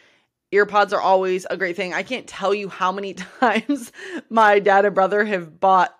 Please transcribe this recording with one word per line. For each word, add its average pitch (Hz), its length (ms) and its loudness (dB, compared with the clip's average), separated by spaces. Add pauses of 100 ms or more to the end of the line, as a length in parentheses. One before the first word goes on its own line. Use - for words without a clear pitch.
(540)
Earpods 202 400 2
are 185 80 0
always 185 480 0
a 180 80 -6
great 175 180 -4
thing. 180 180 -6
I 180 100 -4
can't 202 240 -10
tell 196 260 -2
you 202 160 -6
how 185 220 -4
many 196 220 -8
<laughs> 185 260 -16
times 233 520 -2 (380)
my 208 300 4
dad 196 260 4
and 196 80 0
brother 190 320 2
have 170 340 -6
bought 190 400 2